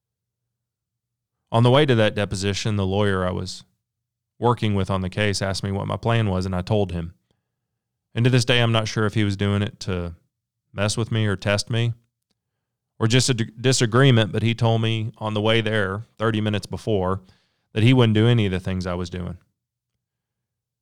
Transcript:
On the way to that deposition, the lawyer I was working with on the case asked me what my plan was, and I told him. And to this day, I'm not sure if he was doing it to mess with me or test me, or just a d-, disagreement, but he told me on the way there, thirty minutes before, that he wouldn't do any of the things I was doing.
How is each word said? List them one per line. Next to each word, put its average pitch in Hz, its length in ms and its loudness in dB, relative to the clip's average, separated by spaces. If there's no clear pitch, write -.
On 117 100 4
the 123 80 6
way 143 160 6
to 135 80 4
that 107 220 2
deposition, 101 600 -2
the 98 100 0
lawyer 95 420 0
I - 20 -2
was 92 340 -8
working 113 340 0
with 98 160 -2
on 95 120 -2
the 90 80 -4
case 104 300 -2
asked 98 240 -4
me 101 80 -4
what 101 140 -4
my 104 120 -4
plan 117 340 0
was, 92 160 -2
and 95 80 -6
I 90 60 -4
told 98 300 -2
him. 85 220 -8
And 117 100 2
to 123 60 4
this 123 140 2
day, 120 140 2
I'm 117 120 2
not 110 160 0
sure 110 180 -2
if 101 80 -2
he 110 100 0
was 101 140 -2
doing 101 240 0
it - 200 -6
to 87 340 -6
mess 101 240 -2
with 113 140 -4
me 110 160 0
or 98 80 0
test 104 340 -2
me, 117 240 -2
or 110 80 0
just 123 240 2
a 127 60 0
d-, 110 160 -6
disagreement, 120 720 4
but 107 100 -2
he 113 140 0
told 113 260 0
me 113 380 -4
on 107 160 -6
the 104 60 -2
way 113 200 2
there, 107 440 -2
thirty 107 240 0
minutes 107 240 -2
before, 95 560 -2
that 110 100 0
he 127 100 6
wouldn't 117 220 4
do 110 120 4
any 117 200 2
of 92 40 -2
the 92 80 -2
things 92 280 -4
I 90 80 -6
was 90 160 -8
doing. 90 260 -10